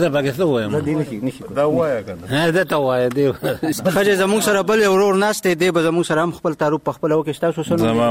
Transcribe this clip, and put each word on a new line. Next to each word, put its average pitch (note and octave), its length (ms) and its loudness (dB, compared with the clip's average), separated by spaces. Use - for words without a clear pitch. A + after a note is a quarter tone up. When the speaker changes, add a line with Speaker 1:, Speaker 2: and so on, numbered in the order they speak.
Speaker 1:
زه E3+ 100 2
پکې C#3 260 0
څه D#3 40 -2
ووایم؟ C3+ 1120 -2
Speaker 2:
دا C#3 140 0
ووایه D3+ 340 0
که F#2 180 -10
نه؟ A#2+ 240 -2
Speaker 1:
نه، E3+ 60 2
ده F3+ 140 2
ته F3 120 -2
ووایه، B2+ 320 0
دی. C3+ 240 0
Speaker 3:
ښه D#3 720 -2
دی، G3+ 120 2
زموږ G3 320 2
سره G3+ 140 2
بل G#3+ 200 2
یو G3+ 100 2
ورور G3 300 4
ناست G#3 260 0
دی، F3+ 60 2
دی F3 160 2
به E3+ 180 2
زموږ E3+ 220 0
سره D#3+ 140 2
هم E3+ 80 -2
خپل E3 200 -4
تعارف D3+ 260 0
په - 80 0
خپله D#3 180 0
وکړي. D3+ 240 -2
ستاسو E3 220 -2
څه - 80 -6
نوم - 80 0
دی؟ A2+ 160 2
Speaker 2:
زما A#2 160 2